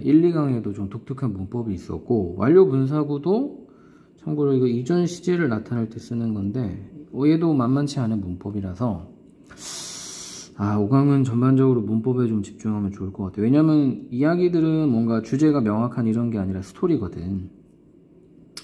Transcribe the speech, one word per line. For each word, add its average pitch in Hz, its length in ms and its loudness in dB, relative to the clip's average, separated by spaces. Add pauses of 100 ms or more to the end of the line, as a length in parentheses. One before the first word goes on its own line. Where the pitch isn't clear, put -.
일, 151 220 6
이 175 80 4
강에도 127 400 0
좀 98 180 -6
독특한 127 420 -6
문법이 101 400 -6
있었고, 90 640 -2
완료 156 320 6
분사구도 147 1000 -2 (500)
참고로 147 360 0
이거 127 120 4
이전 131 400 0
시제를 175 420 0
나타낼 113 400 -2
때 107 100 -14
쓰는 117 360 -4
건데, 101 560 -4 (220)
어, 135 140 -2
얘도 160 280 2
만만치 135 460 0
않은 110 200 -2
문법이라서, 95 920 -6 (1400)
아, 104 220 -2
오 104 100 2
강은 139 360 4
전반적으로 131 560 4
문법에 113 480 0
좀 107 140 0
집중하면 104 480 -4
좋을 95 220 -8
것 98 120 -8
같아. 92 160 -6
왜냐면 147 680 2
이야기들은 160 800 2
뭔가 113 320 2
주제가 143 380 2
명확한 113 460 0
이런 113 240 0
게 110 80 -2
아니라 95 220 -2
스토리거든. 95 920 -4 (1120)